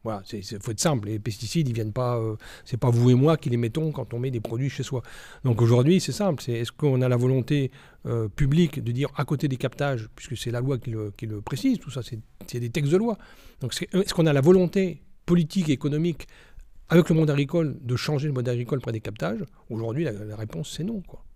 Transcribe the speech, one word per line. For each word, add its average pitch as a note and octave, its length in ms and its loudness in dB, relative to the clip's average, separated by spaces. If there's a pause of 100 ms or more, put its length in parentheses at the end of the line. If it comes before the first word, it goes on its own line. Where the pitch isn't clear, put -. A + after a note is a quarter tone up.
Voilà, G#2+ 200 -6
c'est, G#2 160 -10
c'est, G2 200 -10
faut - 100 -8
être G#2 100 -6
simple. B2+ 260 0
Les G#2+ 100 -4
pesticides, A#2 520 -2
ils A#2+ 40 -2
viennent A2 200 -4
pas, B2 240 0
euh, A2+ 180 -2 (300)
c'est - 100 -6
pas B2 140 2
vous A#2+ 200 6
et B2+ 40 10
moi C#3+ 240 6
qui - 120 -4
les A#2+ 60 2
mettons C3 380 -2
quand C3+ 200 -8
on A#2+ 60 -6
met C3 120 -4
des A#2+ 100 -4
produits A#2 280 -4
chez C3 140 -6
soi. B2 180 -4 (440)
Donc A#2 160 4
aujourd'hui, B2 400 6
c'est - 100 -4
simple. F3+ 320 -2
C'est, - 80 -6
est-ce A#2 220 -4
qu'on C3 280 0
a B2+ 60 2
la B2 80 4
volonté, C3 560 0 (340)
euh, A#2 220 -2
publique C#3+ 560 2
de A#2 80 -2
dire C3 240 -2
à D3 80 -2
côté C#3+ 240 -2
des C3 80 0
captages, C3 580 -4
puisque - 220 -10
c'est A#2 160 -6
la A#2+ 80 -2
loi C3 180 -2
qui A#2+ 120 -8
le, G#2+ 260 -6
qui - 100 -10
le G#2+ 140 -6
précise, F#3 400 -2
tout - 100 -12
ça, B2+ 140 -8
c'est, A2 160 -10 (280)
c'est B2 120 -6
des A#2+ 100 -4
textes C#3+ 220 0
de E3+ 60 6
loi. A3 200 0 (440)
Donc B2+ 120 -6
c'est, - 220 -6
est-ce F#3+ 180 2
qu'on D#3+ 120 4
a D#3 80 4
la C#3 80 4
volonté F3+ 600 4 (220)
politique F3 440 2
et - 20 2
économique D3+ 560 -2 (640)
avec D#3+ 180 6
le E3 80 4
monde D#3 140 4
agricole C#3+ 500 0
de A#2+ 160 -4
changer D3 320 -2
le D3 60 -2
modèle B2 220 -2
agricole B2 260 -4
près A#2+ 100 -6
des A2+ 80 -4
captages ? D#3+ 460 -6 (240)
Aujourd'hui, A2+ 340 -4
la, D3 80 -2
la G#2+ 240 -10
réponse, A2 400 -8
c'est D3+ 80 -6
non, G#3+ 160 -6
quoi. - 240 -16 (120)